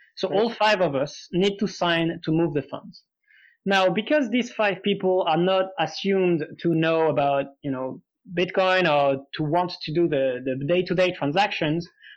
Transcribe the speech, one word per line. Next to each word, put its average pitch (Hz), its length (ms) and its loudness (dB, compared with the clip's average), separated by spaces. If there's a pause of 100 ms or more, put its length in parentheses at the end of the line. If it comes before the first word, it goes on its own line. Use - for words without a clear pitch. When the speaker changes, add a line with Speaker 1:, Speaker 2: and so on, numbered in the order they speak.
(160)
Speaker 1:
So - 140 -4
Speaker 2:
Right. 190 100 0
Speaker 1:
all 233 120 2
five 214 300 2
of 147 140 2
us 143 360 -6
need 196 280 0
to 208 80 0
sign 170 560 0
to 165 80 -2
move 160 240 2
the 143 80 -2
funds. - 400 -16 (640)
Now, 190 240 4
because 233 400 0
these 240 220 -2
five 196 320 -2
people 185 440 0
are 160 100 2
not 185 280 2 (140)
assumed 180 640 0 (180)
to 170 120 0
know 160 360 2
about, 139 360 0 (160)
you 143 100 -4
know, 131 300 -8 (360)
Bitcoin 185 520 2
or 139 340 2 (120)
to 156 80 -4
want 170 280 0 (120)
to 156 100 -8
do 170 140 2
the, 135 360 0
the 135 220 -4
day-to-day 180 480 0
transactions, 170 720 -2 (300)